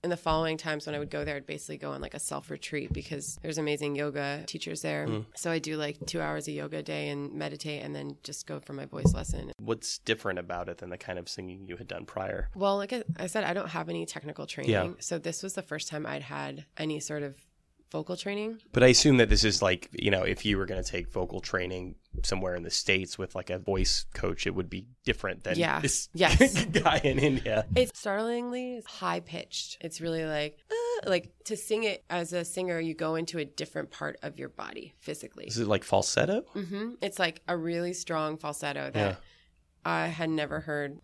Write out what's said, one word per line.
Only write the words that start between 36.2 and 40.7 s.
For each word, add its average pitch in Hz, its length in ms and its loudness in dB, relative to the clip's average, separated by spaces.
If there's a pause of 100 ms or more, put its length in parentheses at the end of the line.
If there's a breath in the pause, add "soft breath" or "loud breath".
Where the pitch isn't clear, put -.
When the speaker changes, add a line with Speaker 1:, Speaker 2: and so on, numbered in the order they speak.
Speaker 1:
Mm-hmm. 202 360 -6 (100)
It's, 196 180 -2
like, 170 300 2
a 175 80 0
really 170 380 0
strong 156 420 -2
falsetto 147 540 -4
that - 60 -6
Speaker 2:
Yeah. 101 200 2 (680 soft breath)
Speaker 1:
I 165 240 2
had 165 200 -2
never 151 320 0
heard. 147 440 -2